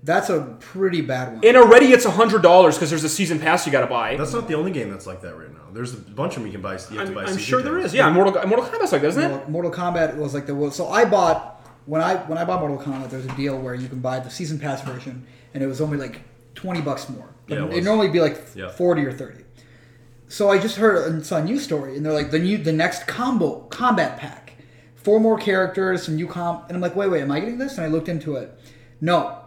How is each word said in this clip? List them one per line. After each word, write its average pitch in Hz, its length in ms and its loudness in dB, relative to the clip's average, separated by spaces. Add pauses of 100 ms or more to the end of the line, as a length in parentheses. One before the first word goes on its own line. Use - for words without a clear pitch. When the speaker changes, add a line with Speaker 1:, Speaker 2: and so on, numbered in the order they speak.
Speaker 1:
That's 339 280 0
a 131 300 -4
pretty 185 420 -2
bad 127 320 -6
one. 113 100 -8
Speaker 2:
And 240 140 10
already 247 340 12
it's 240 140 6
a 208 40 2
hundred 208 320 4
dollars 175 360 8
'cause 160 100 -2
there's 156 160 -4
a 151 40 0
season 160 300 -2
pass 160 280 0
you 147 60 -4
gotta 127 140 2
buy. 120 300 -2
Speaker 3:
That's 147 160 -6
not 233 160 -6
the 156 60 -4
only 165 160 -2
game 127 180 -6
that's 95 180 -14
like 92 140 -14
that 82 160 -14
right 78 160 -20
now. 78 80 -20 (140)
There's 123 180 -10
a 113 60 -14
bunch 104 380 -8
of 127 60 -10
them 107 40 -10
you 95 60 -12
can 98 100 -12
buy, 95 100 -8
you 92 60 -10
have - 100 -16
to 107 120 -10
Speaker 2:
I'm, 196 140 -8
Speaker 3:
buy 202 80 -8
Speaker 2:
I'm - 60 -8
Speaker 3:
season - 140 -4
Speaker 2:
sure 254 200 0
there 302 140 -4
Speaker 3:
pass. 359 100 -4
Speaker 2:
is. 160 80 -6
Yeah, 254 160 4
Mortal, 190 220 4 (140)
Mortal 233 180 2
Kombat's 427 280 -2
like 143 100 2
that, 147 60 2
isn't 220 140 0
it? - 60 0
Speaker 1:
Mortal, 139 220 -6
Mortal 170 200 -4
Kombat 170 460 -2
was 147 160 -6
like 143 140 -6
the, 143 240 -4
so 170 180 -6
I 226 160 4
bought, 180 560 0 (240)
when 151 160 -2
I, 180 140 2
when 160 240 -6
I 170 80 -4
bought 180 140 -2
Mortal 143 180 -4
Kombat, 135 320 -8
there 131 80 -10
was 131 80 -10
a 127 100 -8
deal 139 220 -2
where 127 160 -8
you 127 140 -10
can 131 100 -10
buy 127 220 -4
the 127 100 -12
season 156 280 -8
pass 139 220 -6
version, 127 460 -12 (260)
and 135 100 -6
it 135 40 -2
was 135 160 -6
only, 147 160 -2
like, 123 240 -12 (320)
twenty 180 260 -8
bucks 143 300 -6
more. - 160 -14 (200)
But 151 120 -8
Speaker 3:
Yeah, - 20 -4
it 151 60 -4
Speaker 1:
it'd 160 100 -4
Speaker 3:
was. 175 80 -2
Speaker 1:
normally 208 240 2
be, 165 120 2
like, 151 220 0 (120)
Speaker 3:
Yeah. 92 160 -12
Speaker 1:
forty 175 340 0
or 131 80 -6
thirty. 123 320 -14 (840)
So 202 220 0
I 196 80 6
just 220 180 -2
heard, 190 340 2
and 156 160 -6
saw 175 120 -2
a 151 60 -2
news 262 180 -2
story, 135 340 -6
and 151 100 -4
they're 156 60 0
like, 147 180 -2
"The 156 80 0
new, 185 180 0
the 160 160 -2
next 160 340 -2
combo, 220 640 -2
combat 214 480 0
pack. - 340 -16 (420)
Four 214 260 2
more 220 180 4
characters, 185 640 0
some 156 120 -4
new 170 100 -4
comp," 170 420 -6
and 175 80 -8
I'm 180 40 -4
like, 180 160 -4
"Wait, 202 140 0
wait, 165 120 0
am 139 100 -4
I 147 80 -2
getting 233 180 -6
this?" 269 200 -8
And 170 80 -4
I - 20 -4
looked 160 200 -2
into 151 280 -6
it. 117 200 -12 (440)
No. 165 360 0 (100)